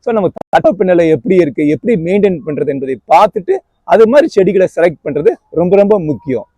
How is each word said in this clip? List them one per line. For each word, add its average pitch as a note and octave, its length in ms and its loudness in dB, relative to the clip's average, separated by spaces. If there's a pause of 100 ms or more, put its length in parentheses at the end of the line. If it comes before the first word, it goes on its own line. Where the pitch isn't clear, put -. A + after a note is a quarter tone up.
So, A#3+ 120 -4
நம்ம F#3 180 0
தட்பவெப்பநிலை F3+ 720 0
எப்படி D#3+ 360 0
இருக்கு, D3 240 -4
எப்படி F3 260 -2 (120)
மெயின்டைன் F#3+ 400 0
பண்றது C#3 280 -4
என்பதை C3 200 -6 (180)
பார்த்துட்டு G3+ 420 2 (300)
அது G#3+ 240 4
மாதிரி D4 200 4
செடிகளை F#3+ 480 0
செலக்ட் E3 280 0
பண்றது D#3 280 -2 (180)
ரொம்ப F3+ 260 0
ரொம்ப G3+ 220 2
முக்கியம். C3 480 -6 (120)